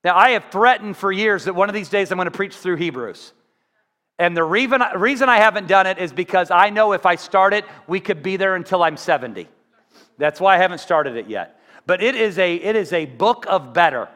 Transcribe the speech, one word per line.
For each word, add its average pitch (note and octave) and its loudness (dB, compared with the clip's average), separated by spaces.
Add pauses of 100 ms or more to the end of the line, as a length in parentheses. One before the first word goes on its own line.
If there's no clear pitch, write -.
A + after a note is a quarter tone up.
Now, F3 2
I A#3 6
have G#3+ -4
threatened G#3 0
for G3 -4
years G3+ -2
that F#3 -6
one F#3+ 2
of G3+ -8
these G3+ -8
days G3 -2
I'm F#3 -4
gonna F3+ -4
preach - -8
through F3+ -6
Hebrews. C3 -10 (840)
And E3+ 0
the E3 2
reason, A#3+ 0 (140)
reason B3+ 0
I A#3 4
haven't G#3 2
done F#3+ 4
it F#3 -4
is E3+ -6
because F3+ -2
I F#3 4
know G#3 2
if F#3 0
I F3 4
start G3 2
it, G#3 -4 (220)
we F#3 -4
could F#3 -4
be F#3+ -4
there F#3+ 0
until F3+ -2
I'm D#3 0
seventy. A#2+ -4 (720)
That's D3 -4
why F#3+ 4
I F3+ 4
haven't F3+ 0
started D3 -2
it G#2+ -10
yet. G2 -10 (280)
But F3+ -2
it C4 0
is G#3+ -2
a, F3+ 0
it F#3+ -4
is F3+ -2
a D#3+ -2
book F#3+ -2
of C#3+ -2
better. D3 2